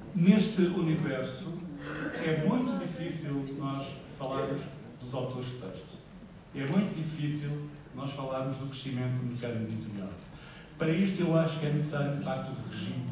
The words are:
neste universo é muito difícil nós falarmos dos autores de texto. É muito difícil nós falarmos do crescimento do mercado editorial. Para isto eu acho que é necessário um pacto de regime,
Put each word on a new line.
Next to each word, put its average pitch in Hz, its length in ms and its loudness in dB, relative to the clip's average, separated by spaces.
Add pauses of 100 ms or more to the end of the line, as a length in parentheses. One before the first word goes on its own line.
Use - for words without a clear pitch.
(140)
neste 190 480 8
universo 160 880 2 (720)
é 160 200 4
muito 214 360 4
difícil 147 640 -4 (120)
nós 135 280 -2 (320)
falarmos - 420 -2 (400)
dos 123 140 -8
autores 123 320 -2
de - 120 -6
texto. - 320 -10 (640)
É 135 120 -2
muito 190 280 4
difícil 147 760 -2 (260)
nós 135 180 -4
falarmos 135 440 -2
do 139 100 -6
crescimento 123 540 -2
do 123 60 -2
mercado 120 360 -2
editorial. 104 480 -4 (680)
Para 160 120 4
isto 185 300 4
eu 165 180 6
acho 160 220 2
que - 60 0
é 147 60 2
necessário 143 400 2
um - 100 -2
pacto 131 300 -2
de - 180 -6
regime, 123 420 -4